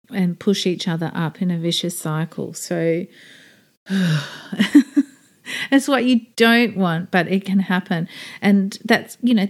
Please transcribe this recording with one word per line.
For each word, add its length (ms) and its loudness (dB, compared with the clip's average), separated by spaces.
and 280 -2
push 260 0
each 220 -4
other 260 -4
up 300 -4
in 80 -2
a 80 -2
vicious 400 -4
cycle. 560 -6
So 500 -2
<sighs> 20 -6
it's 160 4
what 160 2
you 160 4
don't 400 4
want, 340 0
but 160 2
it 180 -2
can 140 2
happen. 500 0
And 440 2
that's, 380 0
you 120 2
know, 160 2